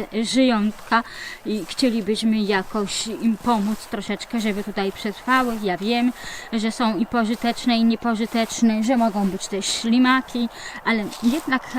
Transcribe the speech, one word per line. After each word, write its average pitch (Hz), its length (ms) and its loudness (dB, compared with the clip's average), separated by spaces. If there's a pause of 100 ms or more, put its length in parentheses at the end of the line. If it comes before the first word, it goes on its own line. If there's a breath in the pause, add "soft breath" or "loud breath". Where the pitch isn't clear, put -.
(220)
żyjątka 233 800 2 (440 loud breath)
i 208 220 -2
chcielibyśmy 220 720 2
jakoś 202 680 0
im 226 300 0
pomóc 214 540 0
troszeczkę, 208 500 -4
żeby 208 240 -2
tutaj 196 280 -2
przetrwały. 240 680 0
Ja 185 140 0
wiem, 240 360 2 (400 loud breath)
że 220 200 0
są 220 240 0
i 240 100 0
pożyteczne, 233 680 0
i 226 80 4
niepożyteczne, 226 1000 2
że 247 140 2
mogą 208 340 2
być 190 180 -6
też 202 180 -4
ślimaki, 247 800 2 (360 loud breath)
ale 214 200 0 (180)
jednak 262 400 2 (160)